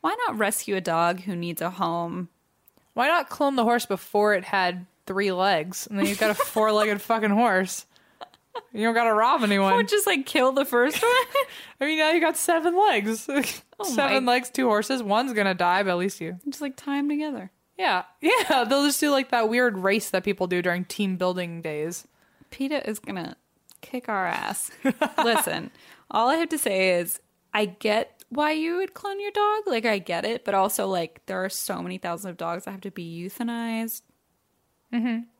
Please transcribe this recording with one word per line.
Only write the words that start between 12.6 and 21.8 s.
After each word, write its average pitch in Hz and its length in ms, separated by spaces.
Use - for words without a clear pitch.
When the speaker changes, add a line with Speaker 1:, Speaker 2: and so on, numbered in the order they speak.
Speaker 2:
legs. 226 560
<laughs> - 300
Speaker 1:
Oh 415 60
Speaker 2:
Seven 269 400
Speaker 1:
my. 240 80
Speaker 2:
legs, 254 180
two 262 160
horses. 220 340
One's 226 320
gonna 196 220
die, 180 280
but 196 80
at 175 60
least 185 240
you 175 160
Speaker 1:
Just, 285 140
like, 277 140
tie 277 240
'em 285 100
together. 294 400
Speaker 2:
Yeah. 226 360
<laughs> - 100
Yeah. 311 440
They'll 277 200
just 285 140
do, 302 100
like, 269 220
that 226 180
weird 233 300
race 196 320
that 185 120
people 190 220
do 180 160
during 180 240
team 190 320
building 180 440
days. 160 460